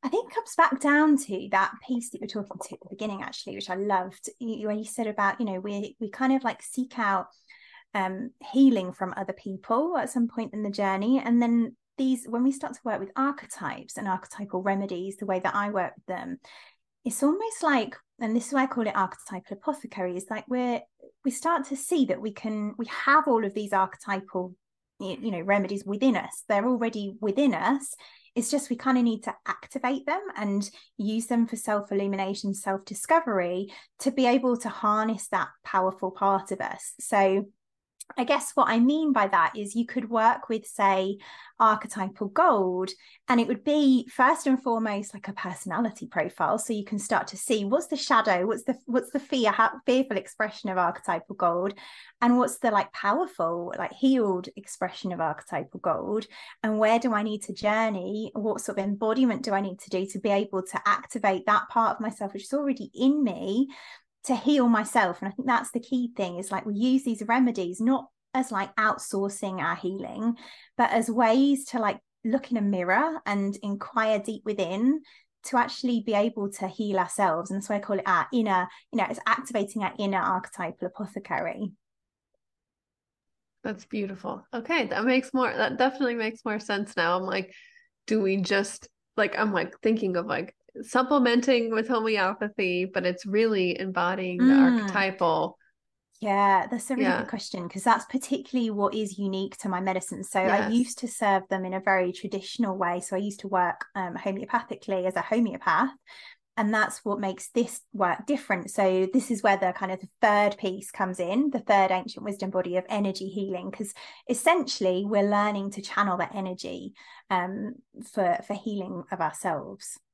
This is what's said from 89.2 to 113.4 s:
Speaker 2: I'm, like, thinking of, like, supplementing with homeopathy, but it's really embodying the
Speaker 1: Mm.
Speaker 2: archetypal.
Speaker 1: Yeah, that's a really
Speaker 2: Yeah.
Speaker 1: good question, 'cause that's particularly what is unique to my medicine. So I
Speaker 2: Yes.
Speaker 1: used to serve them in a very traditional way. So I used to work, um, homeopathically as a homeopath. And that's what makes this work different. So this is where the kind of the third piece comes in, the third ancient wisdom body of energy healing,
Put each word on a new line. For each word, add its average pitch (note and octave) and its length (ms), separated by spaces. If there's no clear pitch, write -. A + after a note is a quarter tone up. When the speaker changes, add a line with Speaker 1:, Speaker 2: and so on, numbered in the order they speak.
Speaker 2:
I'm, G#3+ 140
like, - 280
thinking G#3+ 360
of, F3 100
like, F#3 300
supplementing B3+ 880
with A3 140
homeopathy, G#3 1000
but F#3 220
it's F3+ 180
really G3+ 540
embodying F#3 600
the B3+ 160
Speaker 1:
Mm. C#4 40
Speaker 2:
archetypal. F#3+ 1000
Speaker 1:
Yeah, G3 460
that's A#3+ 240
a B3+ 60
really G3+ 140
Speaker 2:
Yeah. F3+ 80
Speaker 1:
good - 100
question, F#3 400
'cause G3 160
that's A#3 220
particularly B3+ 640
what G3+ 220
is G#3 240
unique G3 420
to G#3 100
my F#3 120
medicine. F#3+ 440
So - 160
I G3+ 180
Speaker 2:
Yes. G#3+ 140
Speaker 1:
used A#3+ 260
to B3 80
serve G3 420
them F#3+ 160
in F#3 100
a F#3+ 60
very F#3 320
traditional G3 640
way. F3+ 240
So - 140
I F#3 60
used G3+ 200
to G3 80
work, F3+ 360
um, F3+ 220
homeopathically G3 880
as F#3 80
a E3+ 80
homeopath. A3 720
And G#3+ 180
that's - 300
what G3+ 160
makes F#3+ 300
this - 320
work G3 340
different. G#3 460
So F#3+ 400
this B3+ 180
is A3 140
where G3 120
the F#3 180
kind F#3+ 180
of F#3 80
the F#3+ 80
third G#3 380
piece F#3+ 320
comes F#3 300
in, A3 300
the C4 100
third G3 320
ancient F#3 320
wisdom G3+ 260
body F3+ 260
of F3+ 120
energy G3 400
healing, F#3+ 420